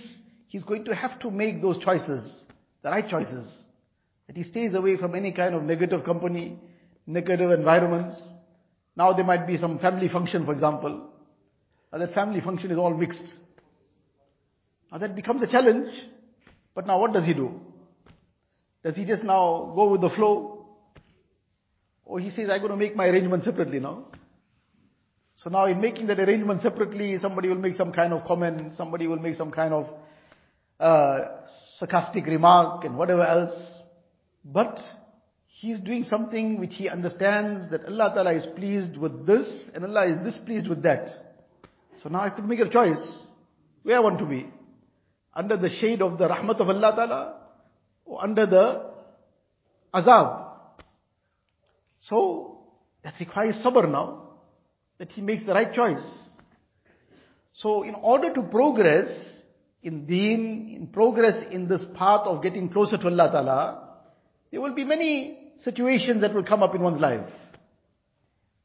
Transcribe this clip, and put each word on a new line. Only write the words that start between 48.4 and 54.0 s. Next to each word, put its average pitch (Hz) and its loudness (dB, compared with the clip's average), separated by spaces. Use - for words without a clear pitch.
the 196 4
azab. 185 6
So 339 0
that 156 -14
requires 208 -2
sabr 247 4
now, - -6